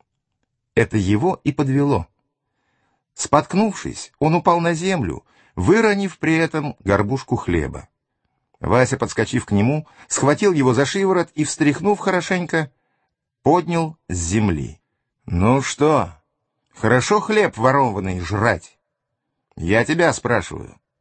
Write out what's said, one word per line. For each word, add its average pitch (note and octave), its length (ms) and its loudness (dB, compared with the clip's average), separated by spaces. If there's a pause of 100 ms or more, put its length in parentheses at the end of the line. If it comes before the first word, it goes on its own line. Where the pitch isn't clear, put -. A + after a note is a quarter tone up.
(760)
Это A2+ 220 2
его G#2 460 0
и - 80 -2
подвело. C3+ 560 0 (1040)
Споткнувшись, - 1080 -2
он D#3 160 2
упал E3+ 240 2
на E3+ 140 0
землю, D#3+ 520 -4 (300)
выронив G3 640 2
при D#3 160 0
этом D#3 480 -4
горбушку G2+ 540 -2
хлеба. C#2 500 -4 (720)
Вася, A#2+ 380 2
подскочив A2+ 480 -2
к - 60 -6
нему, B2 360 0 (200)
схватил D3+ 440 2
его C3 220 2
за C3 120 2
шиворот F#3+ 480 0
и, D3+ 120 -2
встряхнув E3+ 540 0
хорошенько, F3 720 -2 (720)
поднял E3 560 0 (120)
с F2+ 80 -6
земли. E2+ 640 -2 (440)
«Ну A2 360 2
что, C3+ 520 0 (600)
хорошо B2+ 480 2
хлеб G#3+ 360 0
ворованный G#2+ 640 0
жрать?» G2 580 -2 (800)
«Я F#2+ 300 0
тебя D#3+ 260 0
спрашиваю», — - 640 -6 (240)